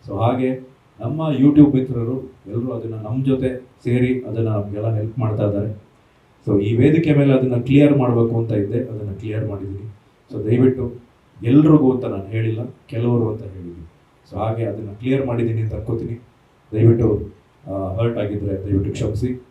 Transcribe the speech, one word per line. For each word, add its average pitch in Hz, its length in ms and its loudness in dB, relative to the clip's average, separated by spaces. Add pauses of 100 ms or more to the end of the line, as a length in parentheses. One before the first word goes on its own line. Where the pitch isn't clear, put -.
So, 98 120 -8
ಹಾಗೆ 127 480 0 (320)
ನಮ್ಮ 139 220 -6 (180)
YouTube 143 360 8
ಮಿತ್ರರು 123 580 -4 (140)
ಎಲ್ಲರೂ 120 240 -6
ಅದನ್ನ 113 240 -8
ನಮ್ಮ 120 300 -4
ಜೊತೆ 131 400 0 (180)
ಸೇರಿ 123 400 0
ಅದನ್ನ 113 240 -4
ನಮ್ಗೆಲ್ಲ 104 480 -2
ಹೆಲ್ಪ್ 110 240 -4
ಮಾಡ್ತಾ 107 260 0
ಇದ್ದಾರೆ. 101 360 -4 (680)
So, 101 140 2
ಈ 113 160 0
ವೇದಿಕೆ 151 360 4
ಮೇಲೆ 139 200 4
ಅದನ್ನ 127 280 2
ಕ್ಲಿಯರ್ 143 360 6
ಮಾಡ್ಬೇಕು 117 400 2
ಅಂತ 110 140 -2
ಇದ್ದೆ, 101 280 -2
ಅದನ್ನ 101 320 -8
ಕ್ಲಿಯರ್ 107 360 -6
ಮಾಡಿದ್ದೀನಿ. 98 460 -10 (380)
So, 104 180 -6
ದಯವಿಟ್ಟು 123 440 2 (500)
ಎಲ್ರಿಗೂ 135 480 6
ಅಂತ 120 140 -2
ನಾನು 98 200 -6
ಹೇಳಿಲ್ಲ, 110 340 -2 (280)
ಕೆಲವರು 117 440 0
ಅಂತ 107 100 -8
ಹೇಳಿದ್ದೀನಿ. 87 480 -16 (420)
So, 101 80 -10
ಹಾಗೆ 113 260 -4
ಅದನ್ನ 101 260 -8
ಕ್ಲಿಯರ್ 131 360 -2
ಮಾಡಿದ್ದೀನಿ 117 340 -2
ಅಂತ 110 120 -4
ಅನ್ಕೋತೀನಿ. 117 500 -8 (480)
ದಯವಿಟ್ಟು, 110 600 4 (340)
ಆ, 95 260 -6
ಹರ್ಟ್ 117 240 -2
ಆಗಿದ್ರೆ 98 480 -4
ದಯವಿಟ್ಟು 101 260 0
ಕ್ಷಮಿಸಿ. 127 600 -4